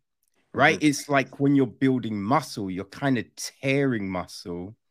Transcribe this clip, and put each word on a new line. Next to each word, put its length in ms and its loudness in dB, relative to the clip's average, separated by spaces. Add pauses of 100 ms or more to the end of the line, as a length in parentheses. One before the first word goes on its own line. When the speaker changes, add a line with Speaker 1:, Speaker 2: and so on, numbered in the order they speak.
(540)
Speaker 1:
Right? 240 6
Speaker 2:
Mm-hmm. 40 -12
Speaker 1:
It's 260 2
like 320 0
when 160 4
you're 100 6
building 560 0
muscle, 480 -2
you're 160 -6
kinda 380 -2 (120)
tearing 760 -2
muscle, 680 -8 (140)